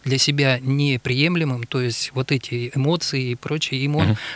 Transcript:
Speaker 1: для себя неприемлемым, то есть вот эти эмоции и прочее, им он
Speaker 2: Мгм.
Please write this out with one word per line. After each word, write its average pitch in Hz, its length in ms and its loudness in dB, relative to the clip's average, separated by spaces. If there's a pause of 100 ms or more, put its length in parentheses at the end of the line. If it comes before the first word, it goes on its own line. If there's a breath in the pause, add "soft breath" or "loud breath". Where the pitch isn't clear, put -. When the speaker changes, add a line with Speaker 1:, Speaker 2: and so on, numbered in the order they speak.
Speaker 1:
для 135 140 0
себя 139 420 2
неприемлемым, 135 1040 0
то 131 140 -2
есть 120 320 -4
вот 131 180 -2
эти 120 440 -2
эмоции 135 560 0
и 123 40 -4
прочее, 143 480 -4
им 147 120 0
он 156 140 4
Speaker 2:
Мгм. 107 80 2 (180 loud breath)